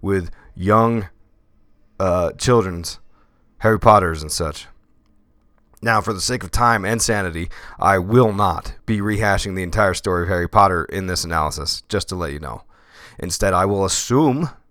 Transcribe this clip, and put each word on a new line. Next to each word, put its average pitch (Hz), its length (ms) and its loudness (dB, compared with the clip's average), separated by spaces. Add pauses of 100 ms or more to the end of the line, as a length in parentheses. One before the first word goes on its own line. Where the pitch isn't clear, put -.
with 95 300 -2 (240)
young, 110 540 2 (920)
uh, 90 320 0
children's 92 680 -2 (600)
Harry 110 200 2
Potters 90 440 4
and 78 80 -10
such. - 360 -6 (1160)
Now, 113 180 2
for 110 120 -4
the 90 80 -8
sake 127 220 -4
of 87 80 -12
time 117 340 2
and 110 160 -2
sanity, 90 480 -2 (300)
I 95 200 4
will 107 340 4
not 98 400 -2 (120)
be 110 140 -2
rehashing 101 560 -2
the 92 80 -4
entire 92 300 2
story 90 300 -2
of 85 60 -4
Harry 87 200 0
Potter 92 360 4
in 95 220 -6
this 87 160 -4
analysis, 78 640 -4
just - 220 -4
to 92 60 -8
let 82 180 -6
you 73 60 -10
know. 65 240 -12 (560)
Instead, 95 340 -2
I 90 120 2
will 98 200 0
assume 139 640 0 (220)